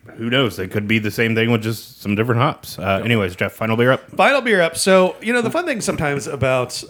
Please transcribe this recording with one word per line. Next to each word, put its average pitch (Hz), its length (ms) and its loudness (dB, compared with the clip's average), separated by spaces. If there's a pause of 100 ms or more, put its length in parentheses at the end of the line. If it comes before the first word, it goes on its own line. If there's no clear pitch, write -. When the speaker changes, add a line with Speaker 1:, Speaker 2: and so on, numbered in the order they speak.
(160)
Speaker 1:
who 117 140 -6
knows? 127 280 0
It 92 120 -6
could 104 180 -4
be 110 100 4
the 107 120 -2
same 113 240 0
thing 113 160 2
with 117 120 2
just 113 380 -8
some 101 140 -2
different 113 260 2
hops. - 380 -2
Uh, 95 260 0
anyways, 104 320 0
Jeff, 98 160 -4
final 113 240 -2
beer 123 160 4
up. - 200 -2
Speaker 2:
Final 262 280 4
beer 220 220 2
up. 165 160 0
So, 185 420 4
you 226 140 -2
know, 240 80 2
the 226 80 -2
fun 349 160 -2
thing 254 160 -4
sometimes 143 440 -4
about, 131 640 -2